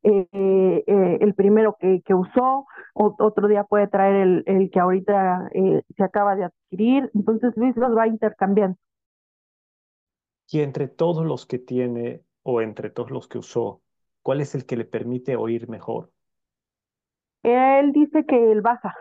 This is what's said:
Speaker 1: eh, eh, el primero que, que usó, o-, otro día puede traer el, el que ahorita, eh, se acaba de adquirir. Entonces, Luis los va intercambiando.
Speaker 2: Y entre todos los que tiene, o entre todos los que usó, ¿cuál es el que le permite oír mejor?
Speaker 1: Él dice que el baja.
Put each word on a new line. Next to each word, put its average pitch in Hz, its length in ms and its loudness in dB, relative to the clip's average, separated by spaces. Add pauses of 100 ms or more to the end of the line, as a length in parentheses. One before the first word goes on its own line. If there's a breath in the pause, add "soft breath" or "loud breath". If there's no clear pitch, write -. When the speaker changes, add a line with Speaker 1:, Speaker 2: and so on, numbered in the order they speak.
Speaker 1:
eh, 202 280 2
eh, 190 880 2
el 208 140 2
primero 208 440 2
que, 185 240 0
que - 120 0
usó, 254 520 0 (280 loud breath)
o-, 208 260 0
otro 208 300 0
día 202 160 2
puede 202 240 0
traer 196 260 2
el, 185 300 2
el 190 260 0
que 190 80 0
ahorita, 185 760 0
eh, 190 280 0 (160)
se 196 80 0
acaba 202 320 0
de 190 80 -4
adquirir. 233 680 -2
Entonces, 220 440 0
Luis 240 180 0
los 233 180 0
va 226 140 2
intercambiando. 208 680 -2 (1700)
Speaker 2:
Y 151 140 -2
entre 143 260 -4
todos 165 380 -2
los 139 200 -6
que 127 140 -6
tiene, 123 600 -6 (220)
o 120 180 -2
entre 107 280 -8
todos 120 220 -10
los 127 160 -12
que 120 120 -12
usó, 110 420 -8 (400)
¿cuál 139 180 -2
es 143 160 -6
el 131 100 -8
que 123 120 -6
le 110 80 -6
permite 123 500 -6
oír 113 320 -4
mejor? 113 420 -12 (1300)
Speaker 1:
Él 269 480 4
dice 294 340 2
que 240 280 4
el 214 80 2
baja. 226 400 -4